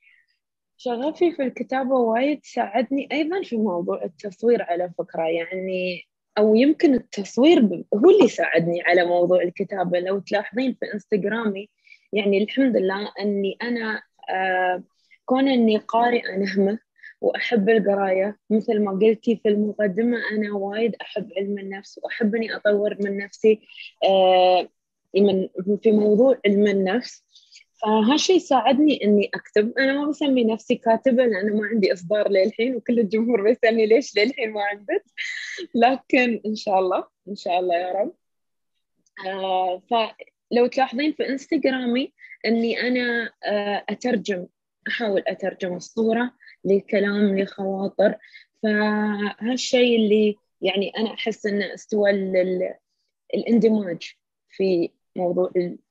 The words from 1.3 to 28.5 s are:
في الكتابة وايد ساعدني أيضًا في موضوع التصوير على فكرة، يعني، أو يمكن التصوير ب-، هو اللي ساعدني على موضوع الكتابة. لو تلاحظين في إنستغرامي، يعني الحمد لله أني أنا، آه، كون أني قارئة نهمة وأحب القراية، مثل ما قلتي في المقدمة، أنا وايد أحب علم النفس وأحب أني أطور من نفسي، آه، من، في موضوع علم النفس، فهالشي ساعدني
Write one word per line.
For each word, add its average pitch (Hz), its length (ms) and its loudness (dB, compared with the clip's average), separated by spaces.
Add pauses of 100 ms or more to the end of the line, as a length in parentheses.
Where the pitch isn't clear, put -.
في 285 100 -6
الكتابة 262 520 -4
وايد 247 500 0
ساعدني 240 680 -4
أيضًا 320 300 -2
في - 140 -6
موضوع 190 480 -2
التصوير 208 580 -2
على 175 360 -4
فكرة، 170 240 -6
يعني، 180 840 -6 (300)
أو 214 160 4
يمكن 277 400 4
التصوير 254 680 2
ب-، 185 240 2 (100)
هو 247 160 6
اللي 381 180 6
ساعدني 165 540 0
على 175 220 4
موضوع 175 380 2
الكتابة. 180 580 -4
لو 190 180 -2
تلاحظين 208 600 -4
في - 140 -8
إنستغرامي، 208 760 -4 (440)
يعني 202 300 2
الحمد 247 340 0
لله 196 440 -2
أني 196 420 -4
أنا، 226 400 -6 (280)
آه، 185 520 -2 (420)
كون 269 240 2
أني 226 300 2
قارئة 233 580 0
نهمة 196 420 0 (420)
وأحب - 480 0
القراية، 196 680 0 (120)
مثل 214 300 0
ما 202 120 -2
قلتي 220 440 2
في - 120 -4
المقدمة، 208 720 0 (140)
أنا 214 200 -4
وايد 202 480 -4
أحب - 360 -10
علم 202 220 -4
النفس 196 440 -14
وأحب 214 320 -2
أني 226 220 -4
أطور 208 440 0
من 202 180 -4
نفسي، 214 420 0 (440)
آه، 185 640 4 (480)
من، 190 320 2 (340)
في 220 100 4
موضوع 214 540 4
علم 208 200 4
النفس، 196 580 -2 (580)
فهالشي 220 580 2
ساعدني 262 640 2